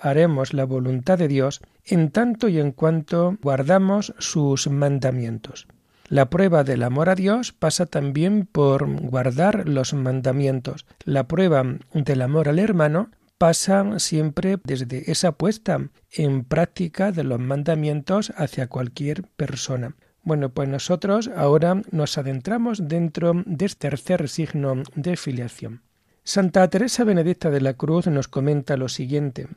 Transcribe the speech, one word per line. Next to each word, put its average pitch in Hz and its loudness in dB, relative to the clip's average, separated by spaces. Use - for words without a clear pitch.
haremos 143 2
la 135 0
voluntad 131 0
de 165 2
Dios 139 0
en 165 2
tanto 226 0
y 165 2
en 143 0
cuanto 165 0
guardamos 185 2
sus 139 0
mandamientos. 131 -2
La 139 4
prueba 170 4
del 131 0
amor 131 2
a 185 4
Dios 202 0
pasa 160 0
también 160 0
por 139 2
guardar 139 0
los 135 0
mandamientos. 135 -2
La 139 0
prueba 165 4
del 139 0
amor 143 2
al 151 2
hermano 180 2
pasa 196 2
siempre 160 0
desde 127 -6
esa 170 2
puesta 180 -2
en 139 0
práctica 175 -2
de 165 -2
los 127 -2
mandamientos 151 -2
hacia 135 -4
cualquier 143 -6
persona. 131 -6
Bueno, 147 0
pues 139 -4
nosotros 196 -2
ahora 160 4
nos 151 -2
adentramos 190 -4
dentro 170 0
de 170 -4
este 151 -4
tercer 156 -2
signo 139 -4
de 165 -2
filiación. 120 -10
Santa 185 4
Teresa 240 0
Benedicta 175 2
de 143 2
la 135 0
Cruz 160 0
nos 143 0
comenta 143 -2
lo 131 -4
siguiente 139 -4